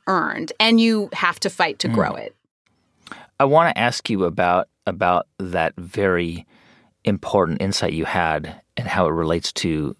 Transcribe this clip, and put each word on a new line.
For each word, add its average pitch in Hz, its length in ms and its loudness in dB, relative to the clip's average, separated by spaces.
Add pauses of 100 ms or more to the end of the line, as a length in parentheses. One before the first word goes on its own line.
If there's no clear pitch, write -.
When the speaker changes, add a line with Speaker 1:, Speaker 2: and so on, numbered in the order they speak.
Speaker 1:
earned, 160 500 -2
and 226 220 6
you 226 320 2
have 175 300 -2
to 190 80 0
fight 170 300 -2
to - 100 -2
Speaker 2:
Mm. 113 60 0
Speaker 1:
grow 95 180 0
it. - 200 -12 (1080)
Speaker 2:
I 139 60 6
wanna 156 300 4
ask 120 340 -2
you 98 140 2
about, 90 460 2 (160)
about 90 420 0 (120)
that 87 380 -2
very 87 680 -2 (580)
important 92 580 0
insight 92 320 -2
you 80 120 -4
had 80 560 -2 (160)
and 120 100 -6
how 92 200 0
it 78 40 0
relates 82 400 -2
to, 76 480 -4